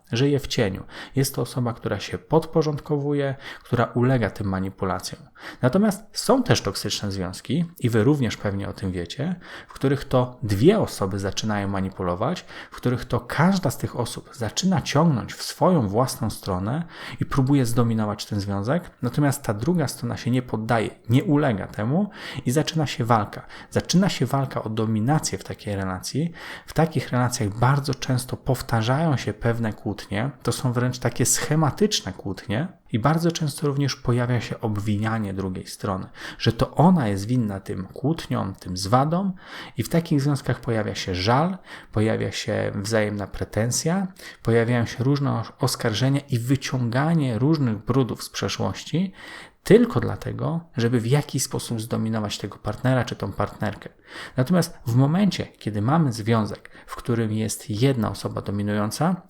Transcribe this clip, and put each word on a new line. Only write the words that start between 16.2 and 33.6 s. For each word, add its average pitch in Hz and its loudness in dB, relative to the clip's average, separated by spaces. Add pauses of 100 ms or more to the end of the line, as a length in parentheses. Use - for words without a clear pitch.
stronę 104 -2 (360)
i - -2
próbuje 135 4
zdominować 113 2
ten 104 -4
związek, 101 -2 (100)
natomiast 139 2
ta 113 0
druga 135 0
strona 117 -6
się - -2
nie 127 2
poddaje, 113 0 (200)
nie 127 6
ulega 143 2
temu 151 -2 (360)
i 123 0
zaczyna 147 0
się - -4
walka. 110 0 (260)
Zaczyna 175 4
się - -2
walka 131 -2
o 110 -4
dominację 110 0
w - -12
takiej 101 -6
relacji. 98 -4 (340)
W - -14
takich 156 2
relacjach 117 0
bardzo 135 2
często - -2
powtarzają 127 2
się 107 -4
pewne 113 0
kłótnie, 104 -4 (120)
to 123 0
są 123 0
wręcz 123 0
takie 123 0
schematyczne 151 2
kłótnie 104 -4 (240)
i - 0
bardzo 160 4
często 151 -2